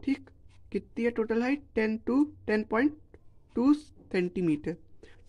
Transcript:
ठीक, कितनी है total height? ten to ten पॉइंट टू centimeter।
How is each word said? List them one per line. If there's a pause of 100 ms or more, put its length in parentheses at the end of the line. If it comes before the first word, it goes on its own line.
ठीक, (440)
कितनी
है
total
height? (120)
ten (120)
to (300)
ten
पॉइंट (640)
टू
centimeter। (520)